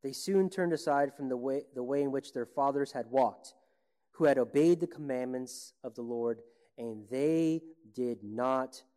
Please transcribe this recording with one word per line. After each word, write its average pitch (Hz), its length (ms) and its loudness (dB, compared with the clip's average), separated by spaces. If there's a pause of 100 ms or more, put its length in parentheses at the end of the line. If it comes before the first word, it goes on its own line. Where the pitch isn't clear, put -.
They 135 100 -8
soon 190 360 2
turned 180 220 0
aside 143 460 2
from 139 100 -6
the 127 80 0
way, 135 280 -2 (120)
the 123 80 -4
way 139 180 0
in 139 100 0
which 135 200 -4
their 120 140 -4
fathers 139 480 0
had 120 180 -6
walked, 123 440 0 (560)
who - 120 -2
had 139 140 6
obeyed 147 420 4
the 170 80 -2
commandments 127 880 -6 (100)
of 123 120 -10
the 123 80 -8
Lord, 117 360 -2 (380)
and 113 320 -10
they 160 520 2 (320)
did 120 300 -4
not 127 580 -2 (160)